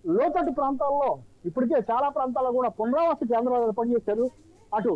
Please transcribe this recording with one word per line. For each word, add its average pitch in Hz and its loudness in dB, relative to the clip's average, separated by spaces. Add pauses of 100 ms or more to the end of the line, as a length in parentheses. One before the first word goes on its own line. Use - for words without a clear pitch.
లోతట్టు 277 0
ప్రాంతాల్లో 277 0 (380)
ఇప్పటికే 247 0 (140)
చాలా 254 0
ప్రాంతాల్లో 262 0
కూడా 247 2 (100)
పునరావాస 285 0 (120)
కేంద్రాలు 240 2
ఏర్పాటు 233 -2
చేశారు. 226 0 (460)
అటు 220 0